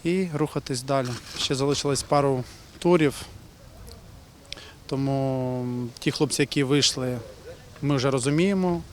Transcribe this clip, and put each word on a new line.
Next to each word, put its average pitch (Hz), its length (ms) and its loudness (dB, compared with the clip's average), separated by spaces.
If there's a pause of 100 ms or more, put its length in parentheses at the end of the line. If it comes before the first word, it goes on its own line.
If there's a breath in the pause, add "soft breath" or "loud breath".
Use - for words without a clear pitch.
і 185 300 2
рухатись 143 480 -2
далі. 135 260 0 (300)
Ще - 180 0
залишилось 139 480 0
пару 139 400 2 (360 loud breath)
турів. 165 460 4 (1600 loud breath)
Тому 135 800 -2 (340)
ті 151 120 0
хлопці, - 300 0
які 143 220 0
вийшли, 127 540 2 (640)
ми 143 140 2
вже 135 160 2
розуміємо. 170 680 2 (120)